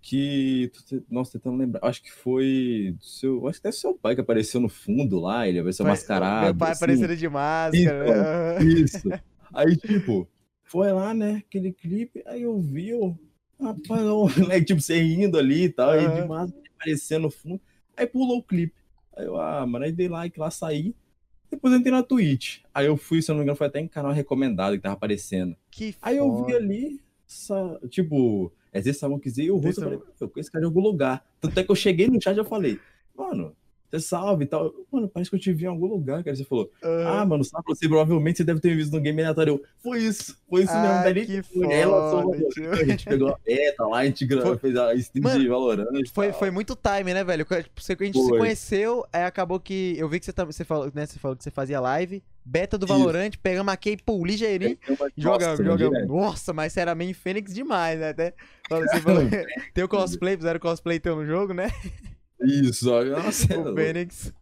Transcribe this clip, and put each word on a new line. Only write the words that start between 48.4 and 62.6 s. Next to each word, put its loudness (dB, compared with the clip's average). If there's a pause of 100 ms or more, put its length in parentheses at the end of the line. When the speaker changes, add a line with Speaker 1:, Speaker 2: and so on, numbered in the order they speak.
Speaker 2:
aí 0
acabou -4
que -4
eu -2
vi -2
que -14
você -10
tava, -4
você -8
falou, -4
né, -6
você -16
falou -6
que -20
você -10
fazia -4
live, -2 (220)
beta -2
do -2
Speaker 1:
Isso. -
Speaker 2:
Valorant, 4 (120)
pegamos 0
a -4
Key -2
Pool -2
ligeirinho, 0
Speaker 1:
Pegamos -2
a, -2
Speaker 2:
jogamos, 2
Speaker 1:
nossa, 2
Speaker 2:
jogamos. 2
Speaker 1:
direto. -2
Speaker 2:
Nossa, -2
mas -4
você -2
era 0
main -4
Fênix -6
demais, -2
né? -2
Até, -2 (340)
falou, 0
você 2
falou, 6
Speaker 1:
<laughs> 0
Speaker 2:
<laughs> -12
tem 0
o -2
cosplay, 0
fizeram -2
cosplay -2
teu -2
no -4
jogo, -2
né? -4 (720)
Speaker 1:
Isso, 4